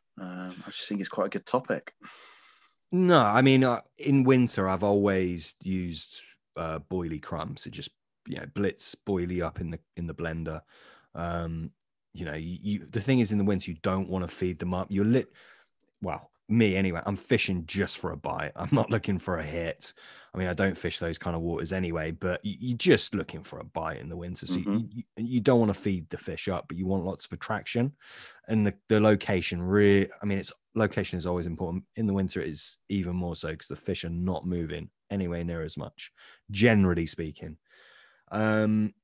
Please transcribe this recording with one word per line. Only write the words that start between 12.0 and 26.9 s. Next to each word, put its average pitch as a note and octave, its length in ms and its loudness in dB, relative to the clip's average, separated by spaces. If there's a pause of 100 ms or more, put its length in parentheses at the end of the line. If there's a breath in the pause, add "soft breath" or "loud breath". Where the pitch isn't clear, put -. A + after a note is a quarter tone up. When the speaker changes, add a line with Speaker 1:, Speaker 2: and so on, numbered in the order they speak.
Speaker 2:
you F#2 120 -10
know, D2+ 100 -6
you, E2 260 -8
you, G#2 300 -4
the A2+ 100 -2
thing B2+ 200 4
is, G#2+ 120 2
in G#2+ 60 2
the G2+ 60 2
winter, G2 260 0
you D#2+ 120 -8
don't F#2+ 260 0
wanna F2+ 200 -2
feed F2+ 300 -4
them F2+ 160 -2
up. F2+ 160 -4
You're G2 160 2
lit-, A#2+ 260 2 (720 soft breath)
well, - 280 -8 (180)
me G#2+ 280 6
anyway, F#2 300 0
I'm G2+ 100 -4
fishing F#2+ 500 0
just F#2+ 320 -2
for E2 140 -6
a D#2+ 40 -8
bite. D2 380 -6
I'm F2 180 -8
not A2+ 180 2
looking G2+ 280 0
for F2 200 -2
a D#2+ 40 -6
hit. E2 520 -8 (400 loud breath)
I - 40 -6
mean, F#2 100 -2
I F2+ 60 -2
don't F#2+ 220 2
fish - 220 -6
those E2 200 -4
kind F2 160 -4
of E2 80 -2
waters E2 300 -4
anyway, E2 380 -4
but F2 340 -4
y-, G#2 160 -6
you're B2 180 -4
just - 360 4
looking E2 280 -4
for - 160 -14
a - 60 -12
bite D#2+ 360 -6
in C#2 100 -12
the E2+ 60 -10
winter. F2+ 300 -10
So F2+ 140 -2
Speaker 1:
Mm-hmm. G2+ 160 0
Speaker 2:
you, A2+ 160 -2
you, A2 100 -12 (140)
you A#2+ 240 -2
don't B2 200 6
wanna G#2+ 140 4
feed F#2 360 -2
the - 80 -10
fish - 300 -8
up, F2 200 -4
but D#2+ 80 -8
you F#2 100 -4
want F#2+ 200 0